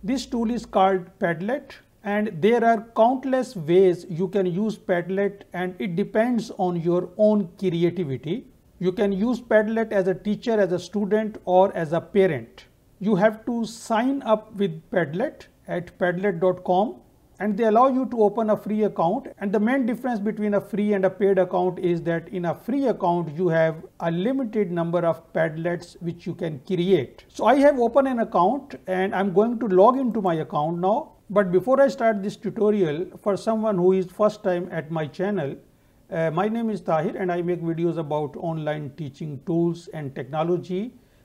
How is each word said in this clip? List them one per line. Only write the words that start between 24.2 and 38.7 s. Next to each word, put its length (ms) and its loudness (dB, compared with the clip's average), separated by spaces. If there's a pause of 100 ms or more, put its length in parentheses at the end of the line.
number 280 -2
of 340 -2
Padlets 680 -4
which 240 -8
you 80 -6
can 320 -6
create. 640 0
So 180 -2
I 80 8
have 260 6
opened 280 2
an 100 -2
account 560 0 (120)
and 280 -2
I'm 180 0
going 280 2
to 80 -2
log 280 6
into 240 -2
my 140 0
account 460 -2
now. 320 0 (180)
But 200 2
before 300 2
I 80 6
start 340 0
this 140 -6
tutorial, 720 0 (160)
for 160 0
someone 400 0
who 140 4
is 120 2
first 380 -2
time 280 -2
at 200 -8
my 160 -2
channel, 500 -4 (540)
uh, 220 -2
my 140 0
name 220 -2
is 140 -6
Tahir 340 -2
and 160 -2
I 80 -2
make 220 -2
videos 340 -2
about 400 -4
online 600 -6